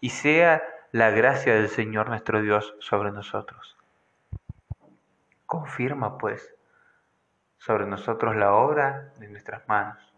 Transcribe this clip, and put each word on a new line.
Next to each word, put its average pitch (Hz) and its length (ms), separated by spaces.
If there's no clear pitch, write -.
y 131 100
sea 156 520
la 113 180
gracia 123 440
del 107 140
Señor 107 400
nuestro 110 340
Dios 104 360
sobre 104 320
nosotros. - 680
Confirma, 139 720
pues, - 360
sobre 104 280
nosotros 110 500
la 101 160
obra 135 640
de 104 120
nuestras 104 380
manos. 104 520